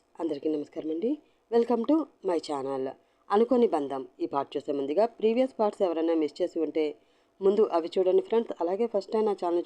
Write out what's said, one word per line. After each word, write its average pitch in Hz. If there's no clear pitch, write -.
అందరికీ 151
నమస్కారం 151
అండి. 220
Welcome 233
to 285
my 185
channel. 135
అనుకోని 233
బంధం 139
ఈ 170
పార్ట్ -
చూసే 143
ముందుగా 143
ప్రీవియస్ 233
పార్ట్స్ 208
ఎవరైనా 165
మిస్ 156
చేసి 170
ఉంటే 151
ముందు 202
అవి 165
చూడండి 185
ఫ్రెండ్స్. 226
అలాగే 190
ఫస్ట్ 202
టైమ్ 220
నా 208
ఛానల్ 175